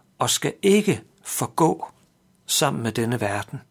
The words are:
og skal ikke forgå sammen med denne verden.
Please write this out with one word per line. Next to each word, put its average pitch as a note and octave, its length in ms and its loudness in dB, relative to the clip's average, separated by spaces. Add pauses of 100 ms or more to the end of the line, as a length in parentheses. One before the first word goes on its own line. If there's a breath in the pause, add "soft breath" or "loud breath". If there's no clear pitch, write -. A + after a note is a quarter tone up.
(200 soft breath)
og B2+ 100 0
skal - 320 -2
ikke G3 420 4 (200)
forgå - 680 -2 (540)
sammen C#3 380 0
med A2+ 80 -2
denne A#2 300 -2
verden. G#2 500 -6